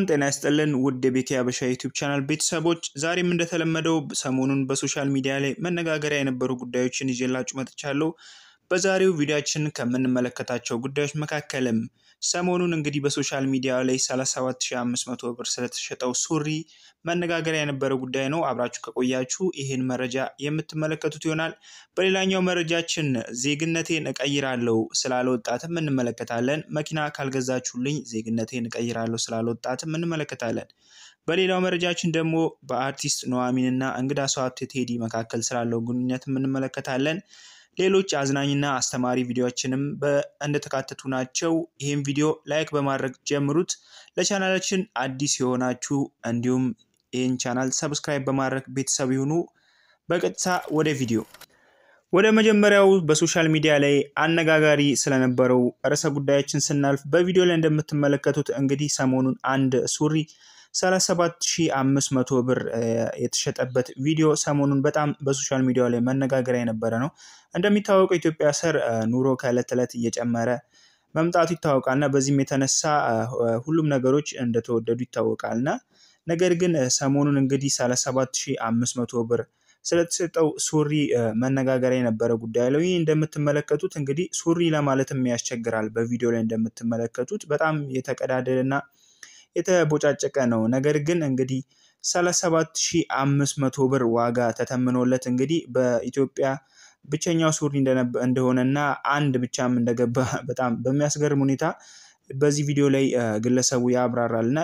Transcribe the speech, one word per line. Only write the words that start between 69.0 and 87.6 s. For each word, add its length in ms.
ኑሮ 200
ከዕለት 340
ዕለት 240
እየጨመረ 540
መምጣቱ 360
ይታወቃል 440
እና 120
በዚህም 340
የተነሳ፣ 420
እ፣ 100
ሁሉም 300
ነገሮች 480
እንደተወደዱ 640
ይታወቃል 560
እና 140
ነገር 280
ግን፣ 200
እ፣ 160
ሰሞኑን 480
እንግዲህ 340
ሠላሳ 300
ሰባት 340
ሺህ 260
አምስት 340
መቶ 280
ብር 180
ስለተሰጠው 640
ሱሪ፣ 320
እ፣ 140
መነጋገሪያ 640
የነበረ 400
ጉዳይ 300
ነው። 140
ይህ 140
እንደምትመለከቱት 1000
እንግዲህ 380
ሱሪ 260
ለማለትም 560
ያስቸግራል። 640
በቪዲዮ 400
ላይ 120
እንደምትመለከቱት 1080
በጣም 300